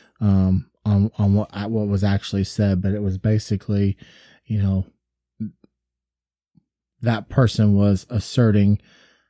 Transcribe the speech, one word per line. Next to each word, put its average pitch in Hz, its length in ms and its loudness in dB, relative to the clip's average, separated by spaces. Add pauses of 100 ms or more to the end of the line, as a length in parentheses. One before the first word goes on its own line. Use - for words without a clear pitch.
(200)
um, 95 500 2 (140)
on, 104 340 2
on 101 160 2
what, 104 160 -2 (200)
what 107 180 -2
was 101 160 -2
actually 98 400 -2
said, 98 380 0
but 98 100 -2
it 104 100 -4
was 95 160 -2
basically, 101 760 -2 (500)
you 104 160 -2
know, 95 240 -2 (2250)
that 113 260 -4
person 107 460 2
was 101 360 2
asserting, 104 680 2 (500)